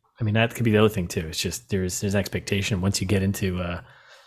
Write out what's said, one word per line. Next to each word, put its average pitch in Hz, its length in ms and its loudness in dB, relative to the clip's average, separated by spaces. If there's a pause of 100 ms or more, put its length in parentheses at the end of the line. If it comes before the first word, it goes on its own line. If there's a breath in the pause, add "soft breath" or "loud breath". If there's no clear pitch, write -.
(200)
I 113 60 -2
mean, 104 80 0
that 113 200 2
could 113 120 -2
be 110 60 4
the 104 60 6
other 107 120 8
thing 92 180 -4
too. 87 220 -4
It's 82 100 -8
just, - 300 -6
there's, 92 320 -2
there's 101 140 0
an 104 40 4
expectation 95 600 -2
once 98 180 0
you 95 80 -4
get 95 160 2
into, 95 380 -2
uh, 87 180 -6 (460 soft breath)